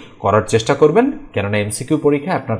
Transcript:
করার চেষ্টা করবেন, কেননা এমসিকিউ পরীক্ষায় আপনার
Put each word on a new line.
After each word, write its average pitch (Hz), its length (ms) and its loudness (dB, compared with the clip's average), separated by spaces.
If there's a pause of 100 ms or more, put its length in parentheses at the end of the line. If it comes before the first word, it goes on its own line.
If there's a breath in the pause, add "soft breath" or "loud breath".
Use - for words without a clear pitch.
(200 loud breath)
করার 101 280 2
চেষ্টা 113 260 2
করবেন, 180 380 4 (220)
কেননা 104 240 -2
এমসিকিউ 110 400 -2
পরীক্ষায় 147 380 0
আপনার 117 240 -4